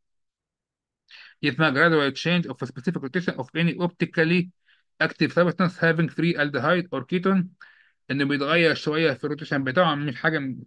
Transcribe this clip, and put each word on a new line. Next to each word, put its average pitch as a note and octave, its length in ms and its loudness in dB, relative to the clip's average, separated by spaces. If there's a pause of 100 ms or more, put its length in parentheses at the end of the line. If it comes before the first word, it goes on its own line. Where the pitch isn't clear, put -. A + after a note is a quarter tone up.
(1400)
دي D3+ 60 0
اسمها C#3+ 220 2
gradual C#3+ 440 2
change E3+ 360 0
of C3 60 -10 (120)
specific E3+ 340 -6
rotation E3+ 360 -4
of B2+ 80 -8 (100)
any E3 300 0
optically F3 640 0 (560)
active D#3 280 0
substance E3+ 460 2
having E3 300 2
three E3 280 0
aldehyde D3 580 0
or C3 180 -4
ketone. F#3 320 2 (640)
انه C#3 140 0
بيتغير C#3+ 500 2
شويه D#3 380 0
في B2 120 -8
الروتيشن D3 400 -4
بتاعه، D3+ 300 2
مش C#3+ 220 -4
حاجه C#3+ 400 -2 (100)